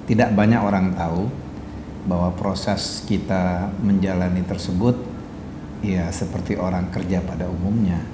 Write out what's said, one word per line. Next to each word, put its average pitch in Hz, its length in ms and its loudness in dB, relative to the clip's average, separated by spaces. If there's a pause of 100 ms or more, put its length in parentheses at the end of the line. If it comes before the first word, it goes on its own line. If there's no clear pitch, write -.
tidak 110 320 4
banyak 107 240 6
orang 98 320 2
tahu 90 320 0 (800)
bahwa 90 320 2
proses - 720 -2
kita 92 720 0
menjalani 92 640 2
tersebut 95 560 0 (800)
ya 90 320 0
seperti 90 480 -4
orang 90 320 -2
kerja 90 320 -2
pada 90 240 -4
umumnya. 92 480 0 (180)